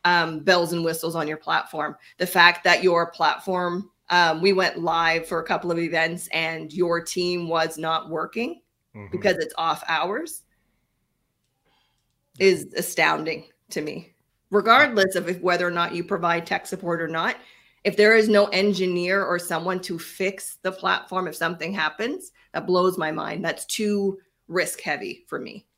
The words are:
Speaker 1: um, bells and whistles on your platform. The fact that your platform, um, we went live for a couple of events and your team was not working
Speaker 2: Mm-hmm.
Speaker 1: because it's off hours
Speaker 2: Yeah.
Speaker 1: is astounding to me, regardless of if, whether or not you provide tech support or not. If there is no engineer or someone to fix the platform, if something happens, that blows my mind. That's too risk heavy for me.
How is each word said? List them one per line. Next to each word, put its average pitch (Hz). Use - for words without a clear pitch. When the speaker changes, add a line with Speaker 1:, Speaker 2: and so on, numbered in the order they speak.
Speaker 1:
um, 165
bells 175
and 170
whistles 165
on 151
your 156
platform. 156
The 180
fact 175
that 175
your 170
platform, 180
um, 165
we 196
went 185
live 165
for 175
a 165
couple 175
of 170
events 165
and 160
your 170
team 175
was 160
not 160
working 226
Speaker 2:
Mm-hmm. 101
Speaker 1:
because 180
it's 156
off 165
hours 185
Speaker 2:
Yeah. 190
Speaker 1:
is 180
astounding 156
to 160
me, -
regardless 208
of 165
if, 175
whether 175
or 175
not 175
you 170
provide 170
tech 180
support 170
or 165
not. 165
If 202
there 214
is 214
no 202
engineer 185
or 175
someone 175
to 175
fix -
the 185
platform, 185
if 156
something 170
happens, 202
that -
blows 180
my 156
mind. 165
That's -
too 202
risk 170
heavy -
for -
me. -